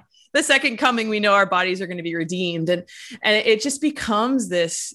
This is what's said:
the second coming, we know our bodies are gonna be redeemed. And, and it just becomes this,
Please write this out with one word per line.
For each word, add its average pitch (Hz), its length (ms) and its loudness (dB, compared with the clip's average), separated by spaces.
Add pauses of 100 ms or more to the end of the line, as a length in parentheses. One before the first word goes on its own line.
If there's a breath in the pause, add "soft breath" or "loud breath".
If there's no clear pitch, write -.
(340 soft breath)
the 294 80 4
second 269 340 0
coming, 233 320 0
we 214 100 -2
know 208 140 2
our 196 140 6
bodies 185 340 0
are 190 60 -6
gonna 175 160 -8
be 170 120 -6
redeemed. 170 540 -2
And, 175 160 0 (380 loud breath)
and 214 220 4
it 220 160 4
just 277 200 -4
becomes 240 680 0
this, 170 460 -2